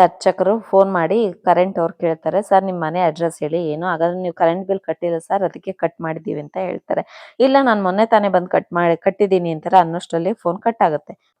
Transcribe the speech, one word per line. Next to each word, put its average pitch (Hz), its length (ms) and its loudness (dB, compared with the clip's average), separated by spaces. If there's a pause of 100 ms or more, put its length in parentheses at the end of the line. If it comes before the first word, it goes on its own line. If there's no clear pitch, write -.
ಅರ್ಚಕರು 185 560 0
ಫೋನ್ 196 340 2
ಮಾಡಿ 185 400 0
ಕರೆಂಟ್ 180 460 0
ಅವ್ರು 185 140 -2
ಕೇಳ್ತಾರೆ, 165 480 -2
"ಸರ್, 190 220 2
ನಿಮ್ 185 180 -6
ಮನೆ 165 200 -4
ಅಡ್ರೆಸ್ 165 380 -2
ಹೇಳಿ." 160 280 -4
"ಏನು, 151 180 -6
ಹಾಗಾದ್ರೆ 175 360 -2
ನೀವು 180 120 -6
ಕರೆಂಟ್ 180 340 0
ಬಿಲ್ 190 120 -2
ಕಟ್ಟಿಲ್ಲ 170 380 -4
ಸರ್, 190 260 -4
ಅದಕ್ಕೆ 175 280 -6
ಕಟ್ 170 300 -6
ಮಾಡಿದೀವಿ" 160 400 -8
ಅಂತ 147 160 -12
ಹೇಳ್ತಾರೆ. - 800 -10
"ಇಲ್ಲ, 262 220 4
ನಾನ್ 220 220 2
ಮೊನ್ನೆ 190 220 2
ತಾನೇ 208 240 2
ಬಂದ್ 180 200 0
ಕಟ್ - 240 -2
ಮಾಡಿ, 175 240 2
ಕಟ್ಟಿದೀನಿ" 190 540 0
ಅಂತಾರೆ. 165 500 2
ಅನ್ನೋಷ್ಟರಲ್ಲಿ 170 320 -4
ಫೋನ್ 180 280 -6
ಕಟ್ 226 220 0
ಆಗುತ್ತೆ. 151 300 -2 (260)